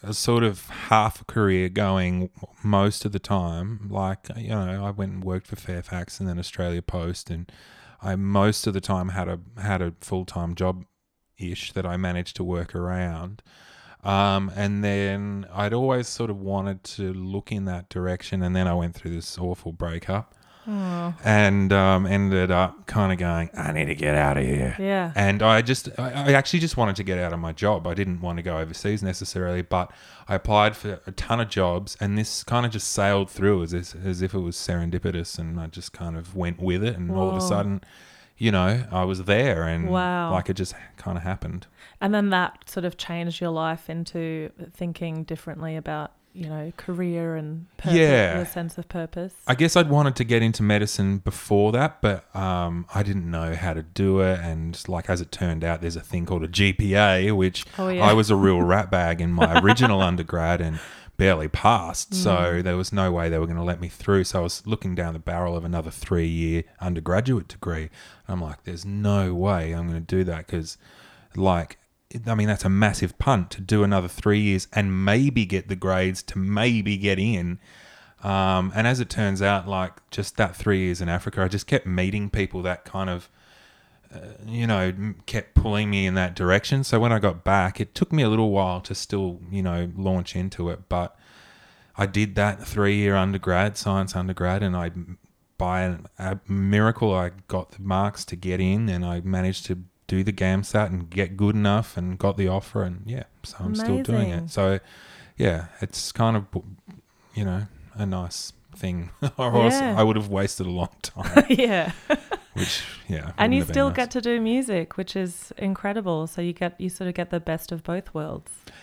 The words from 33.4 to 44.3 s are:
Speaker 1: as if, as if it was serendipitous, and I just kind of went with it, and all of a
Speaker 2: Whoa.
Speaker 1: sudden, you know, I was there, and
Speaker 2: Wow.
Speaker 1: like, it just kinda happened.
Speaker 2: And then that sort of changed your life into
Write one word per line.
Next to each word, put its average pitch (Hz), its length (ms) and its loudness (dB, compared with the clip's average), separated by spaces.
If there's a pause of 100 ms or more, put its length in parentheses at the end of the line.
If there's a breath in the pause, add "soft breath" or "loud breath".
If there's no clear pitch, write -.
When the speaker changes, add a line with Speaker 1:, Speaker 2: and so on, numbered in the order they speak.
Speaker 1:
as 82 100 -6
if, 87 200 -6 (120)
as 90 160 -2
if 92 120 -2
it 98 60 -2
was 85 160 -4
serendipitous, 85 840 -4
and 82 220 -6
I 82 80 -8
just 87 240 -14
kind 85 240 -10
of 85 180 -12
went 87 280 -4
with 92 200 0
it, 113 140 -2
and 90 160 -4
all 92 160 0
of 92 80 -2
a - 40 -2
Speaker 2:
Whoa. 185 100 0
Speaker 1:
sudden, 101 320 0 (560 loud breath)
you 113 140 2
know, 101 380 2
I 92 140 0
was 92 220 -2
there, 101 380 4
and 82 260 0
Speaker 2:
Wow. 180 420 -2
Speaker 1:
like, 92 180 -2
it 95 40 0
just 92 220 -6 (220 loud breath)
kinda 90 220 -6
happened. 87 480 -8 (320 loud breath)
Speaker 2:
And 202 160 0
then 202 140 2
that 180 400 0
sort 180 160 -6
of 175 100 -4
changed 170 460 -6
your 170 100 -2
life 160 380 -4
into 160 600 -6 (240)